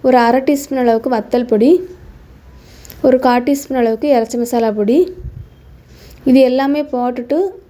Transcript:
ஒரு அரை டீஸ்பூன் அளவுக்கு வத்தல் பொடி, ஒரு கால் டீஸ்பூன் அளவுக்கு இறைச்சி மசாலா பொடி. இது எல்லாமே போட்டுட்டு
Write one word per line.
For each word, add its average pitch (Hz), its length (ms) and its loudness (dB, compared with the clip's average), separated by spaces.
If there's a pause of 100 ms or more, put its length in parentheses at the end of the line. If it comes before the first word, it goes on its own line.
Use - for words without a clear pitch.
ஒரு 254 180 4
அரை 247 240 2
டீஸ்பூன் 277 340 -2
அளவுக்கு 233 320 0
வத்தல் 240 360 -4
பொடி, 226 200 4 (1400)
ஒரு 262 100 6 (100)
கால் 247 200 2
டீஸ்பூன் 277 360 -2
அளவுக்கு 226 340 -2
இறைச்சி 226 260 -2
மசாலா 233 360 -2
பொடி. 220 200 2 (1300)
இது 254 80 6 (120)
எல்லாமே 277 320 -2 (100)
போட்டுட்டு 247 460 -4 (320)